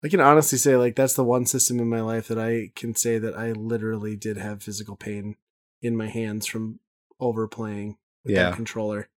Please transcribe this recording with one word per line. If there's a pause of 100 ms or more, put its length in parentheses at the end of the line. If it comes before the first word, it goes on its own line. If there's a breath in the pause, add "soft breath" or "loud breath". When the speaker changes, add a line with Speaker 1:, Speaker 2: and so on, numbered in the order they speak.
Speaker 1:
I
can
honestly
say,
like,
that's
the
one
system
in
my
life
that
I
can
say
that
I
literally
did
have
physical
pain (460)
in
my
hands
from (400)
overplaying (260)
with
Speaker 2:
Yeah.
Speaker 1:
that
controller.